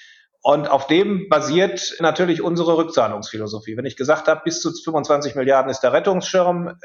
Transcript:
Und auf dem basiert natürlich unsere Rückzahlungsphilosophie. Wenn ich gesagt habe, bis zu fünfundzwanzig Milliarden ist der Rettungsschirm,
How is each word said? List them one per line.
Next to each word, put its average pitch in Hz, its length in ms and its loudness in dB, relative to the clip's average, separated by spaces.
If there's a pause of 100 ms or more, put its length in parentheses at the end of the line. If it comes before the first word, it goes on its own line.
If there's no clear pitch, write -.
(400)
Und 147 300 2
auf 135 160 2
dem 185 420 0
basiert 156 720 0
natürlich 165 440 0
unsere 170 340 0
Rückzahlungsphilosophie. 107 1000 -2
Wenn 127 100 -6
ich 127 100 -10
gesagt 143 320 0
habe, 156 160 0
bis 165 160 -4
zu 160 120 -4
fünfundzwanzig 147 640 -2
Milliarden 135 340 2
ist 127 120 -6
der 123 120 2
Rettungsschirm, 175 920 0